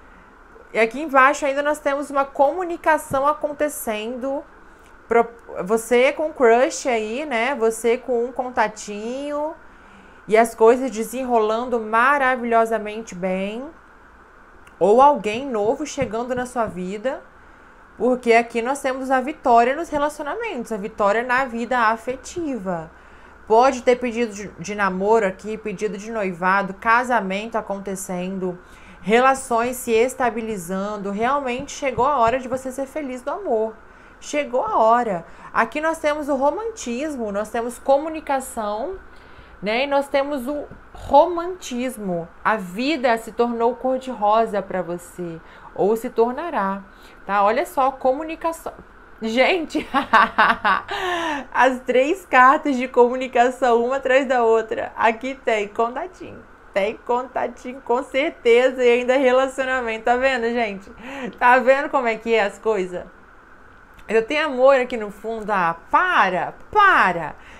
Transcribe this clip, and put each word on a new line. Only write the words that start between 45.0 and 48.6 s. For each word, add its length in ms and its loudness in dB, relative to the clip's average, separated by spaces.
ou 220 2
se 140 -8
tornará, 720 -2
tá? 160 2
Olha 240 2
só, 240 0
comunicação. 800 -4